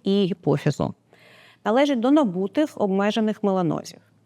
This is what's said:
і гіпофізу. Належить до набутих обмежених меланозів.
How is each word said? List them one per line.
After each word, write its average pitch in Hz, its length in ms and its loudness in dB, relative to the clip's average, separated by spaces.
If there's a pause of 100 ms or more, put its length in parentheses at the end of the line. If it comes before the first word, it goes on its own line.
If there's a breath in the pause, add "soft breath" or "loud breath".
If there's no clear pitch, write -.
і 196 200 0
гіпофізу. 147 680 -2 (720 soft breath)
Належить 262 340 2
до 247 120 2
набутих 254 680 0
обмежених 208 640 0
меланозів. 180 560 -2 (260)